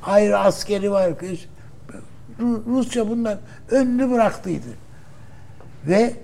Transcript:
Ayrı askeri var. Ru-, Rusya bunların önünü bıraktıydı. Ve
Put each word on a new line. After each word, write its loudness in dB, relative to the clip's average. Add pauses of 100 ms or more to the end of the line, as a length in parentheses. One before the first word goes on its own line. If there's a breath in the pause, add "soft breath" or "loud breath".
Ayrı 6
askeri 2
var. 4
Ru-, -6
Rusya 2
bunların -2 (300 loud breath)
önünü 4
bıraktıydı. 2 (1200 soft breath)
Ve 6 (100)